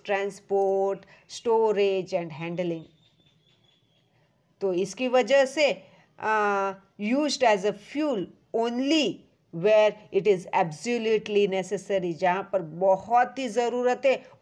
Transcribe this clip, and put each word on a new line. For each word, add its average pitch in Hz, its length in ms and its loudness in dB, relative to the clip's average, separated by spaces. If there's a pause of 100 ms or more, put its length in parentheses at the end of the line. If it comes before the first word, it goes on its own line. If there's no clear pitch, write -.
(100)
transport, 196 880 -2 (320)
storage 202 800 0
and 170 180 -4 (140)
handling। 170 380 -4 (1800)
तो 190 120 0
इसकी 202 360 -2
वजह 254 360 4
से, 277 380 0 (380)
आ, 202 520 0 (280)
used 262 420 -2
as 208 220 4
a 208 80 0
fuel 254 520 -4 (320)
only 247 560 0 (440)
where 214 360 4 (220)
it 185 120 0
is 190 140 4 (240)
absolutely 214 840 0
necessary। 190 640 -2
जहाँ 185 380 -2
पर 190 100 0
बहुत 190 760 2
ही 269 100 -4
ज़रूरत 247 580 0
है, 262 180 2 (180)